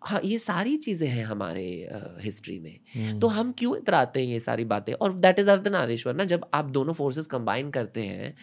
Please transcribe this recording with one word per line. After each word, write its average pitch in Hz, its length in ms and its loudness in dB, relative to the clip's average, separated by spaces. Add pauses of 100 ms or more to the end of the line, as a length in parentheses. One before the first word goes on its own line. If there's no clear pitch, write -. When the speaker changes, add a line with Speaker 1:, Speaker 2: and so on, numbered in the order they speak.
Speaker 1:
हाँ, - 200 -2
ये 220 160 0
सारी 220 380 0
चीज़ें 185 300 -2
हैं 120 180 0
हमारे, 92 580 -6
अ, 90 380 -12
history 98 380 -8
में। 80 200 -16 (160)
Speaker 2:
हम्म। 110 240 -4
Speaker 1:
तो 233 80 4
हम 226 240 0
क्यों 240 260 -2
इतराते 135 420 2
हैं 127 80 0
ये 117 120 -2
सारी 117 260 -2
बातें? 104 280 -2
और 196 200 0
that 185 260 8
is 202 100 6
अर्धनारीश्वर 170 640 2
ना, 170 100 0
जब 175 300 0
आप 147 120 2
दोनों 139 280 0
forces 143 320 -2
combine 127 440 -2
करते 120 340 -4
हैं, 101 400 -8